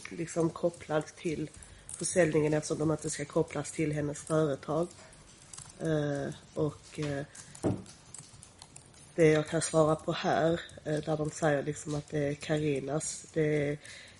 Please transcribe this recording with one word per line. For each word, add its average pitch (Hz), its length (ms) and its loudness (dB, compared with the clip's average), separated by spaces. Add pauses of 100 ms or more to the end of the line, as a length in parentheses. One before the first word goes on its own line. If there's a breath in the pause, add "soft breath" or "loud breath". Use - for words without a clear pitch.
(100)
liksom, 165 400 0
kopplad 156 560 0 (100)
till 151 340 -4 (380 loud breath)
försäljningen, 156 680 4
eftersom 151 240 0
de 151 120 2
inte 151 200 -2
ska 143 140 -6
kopplas - 480 -2
till 151 200 0
hennes 147 280 -2
företag. 156 680 0 (920 loud breath)
Eh, 147 540 0 (200)
och, - 440 -4
eh, 147 260 -4 (1900 loud breath)
det 160 140 8
jag 156 200 4
kan 160 140 -2
svara 156 340 4
på - 160 -4
här, 160 480 2 (240)
eh, 151 100 -2
där 151 220 0
de 151 140 -2
säger, 147 320 2
liksom, 147 320 -6
att 147 140 -4
det 147 200 0
är 143 60 -2
Karinas, 147 1000 -2
det 151 380 2
är 151 80 -4 (420 loud breath)